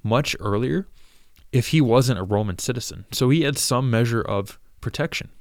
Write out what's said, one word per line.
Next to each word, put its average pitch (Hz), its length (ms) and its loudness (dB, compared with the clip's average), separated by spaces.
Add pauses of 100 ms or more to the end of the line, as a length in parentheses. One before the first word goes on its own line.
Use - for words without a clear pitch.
much 117 380 0
earlier 127 480 -2 (640)
if 123 160 0
he 160 140 4
wasn't 123 380 4
a 95 40 -2
Roman 101 320 0
citizen. 117 560 -6
So 127 160 2
he 156 140 4
had 139 160 0
some 127 320 0
measure 117 320 2
of 101 360 -4 (220)
protection. - 480 -6 (120)